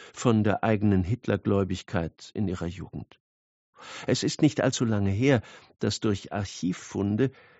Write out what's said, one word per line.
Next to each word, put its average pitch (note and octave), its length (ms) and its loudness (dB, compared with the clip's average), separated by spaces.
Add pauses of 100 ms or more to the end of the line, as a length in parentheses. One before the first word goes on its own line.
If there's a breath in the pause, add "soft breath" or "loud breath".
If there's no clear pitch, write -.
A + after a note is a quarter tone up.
(140 loud breath)
von A2 320 4
der G2+ 180 2
eigenen G#2 400 4
Hitlergläubigkeit F#2+ 1300 -2
in G#2+ 140 -2
ihrer E2+ 200 -4
Jugend. F2 520 -12 (880 loud breath)
Es - 160 0
ist - 180 -2
nicht D3+ 200 4
allzu C3 240 0
lange G2+ 260 0
her, B2 300 2 (380 loud breath)
dass - 200 -2
durch G#2 320 -2
Archivfunde G#2 1000 -2 (280 soft breath)